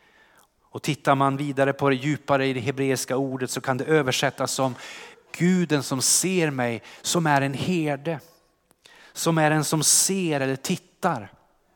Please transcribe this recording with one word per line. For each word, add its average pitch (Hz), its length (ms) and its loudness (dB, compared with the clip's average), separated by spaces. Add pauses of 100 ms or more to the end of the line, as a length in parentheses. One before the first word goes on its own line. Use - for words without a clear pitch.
(600)
Och - 200 -14
tittar 143 340 0
man 135 220 2
vidare 139 360 0
på 139 160 0
det 135 60 4
djupare 135 500 0
i 135 80 0
det 127 60 -6
hebreiska 131 580 -2
ordet, 131 340 -4
så 131 100 -6
kan 131 160 -2
det 135 80 -6
översättas 135 680 0
som 131 240 0 (640)
Guden 170 460 2
som 131 180 -4
ser 170 500 2
mig, 120 300 -2 (200)
som 165 260 0
är 139 140 4
en 139 120 0
herde. 151 680 -4 (920)
Som 165 240 0
är 151 140 4
en 156 120 2
som 151 200 0
ser 175 580 2
eller 135 140 -2
tittar. 147 760 -4 (440)